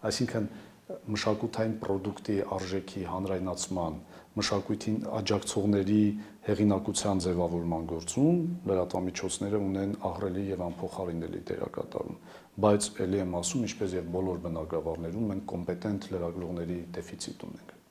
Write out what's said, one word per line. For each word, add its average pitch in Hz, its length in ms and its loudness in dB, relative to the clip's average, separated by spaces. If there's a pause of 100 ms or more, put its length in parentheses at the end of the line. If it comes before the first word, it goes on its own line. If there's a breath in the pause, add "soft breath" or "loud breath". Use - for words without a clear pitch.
Այսինքն 110 380 0 (580 loud breath)
մշակութային 110 720 0
պրոդուկտի 98 600 -2 (120)
արժեքի 95 560 -4
հանրայնացման, 90 920 -2 (400 loud breath)
մշակույթին 107 580 0 (220)
աջակցողների 101 840 4 (460 loud breath)
հեղինակության 101 760 4
ձևավորման 85 680 2
գործում 135 500 4 (240)
լրատվամիջոցները 92 1000 0
ունեն 98 340 0 (140)
ահռելի 92 360 -2
և 92 200 -2
անփոխարինելի 85 800 -4
դերակատարում, - 760 -4 (340 loud breath)
բայց 104 420 6
ելի 95 280 2
եմ 90 120 -2
ասում, 110 300 0
ինչպես 92 320 -2
և 85 140 -4
բոլոր 92 320 0
բնագավառներում, 82 880 -2
մենք - 160 -4
կոմպետենտ 90 600 -2
լրագրողների 87 680 -2 (160)
դեֆիցիտ - 540 -10
ունենք։ - 280 -16 (120)